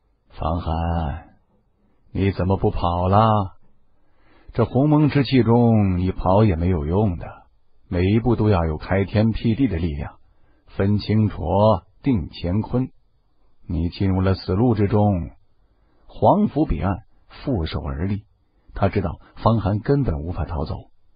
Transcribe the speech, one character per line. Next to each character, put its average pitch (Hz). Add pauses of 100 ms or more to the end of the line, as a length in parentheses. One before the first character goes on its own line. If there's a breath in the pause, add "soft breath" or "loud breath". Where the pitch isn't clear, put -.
(300)
“方 82
寒， 82 (840)
你 95
怎 90
么 95
不 104
跑 90
了？ 107 (1200 soft breath)
这 120
鸿 135
蒙 151
之 143
气 127
中， 110
你 92
跑 98
也 101
没 85
有 82
用 90
的， - (600)
每 87
一 104
步 117
都 107
要 90
有 78
开 95
天 107
辟 113
地 139
的 87
力 82
量， 71 (480)
分 101
清 107
楚 - (640)
定 107
乾 90
坤。 127 (760)
你 85
进 98
入 95
了 95
死 -
路 117
之 101
中。” 101 (760)
黄 165
甫 147
彼 92
岸 92 (360)
负 98
手 78
而 76
立， 101 (500)
他 101
知 101
道 87 (160 soft breath)
方 110
寒 98
根 139
本 82
无 82
法 87
逃 80
走。 - (260)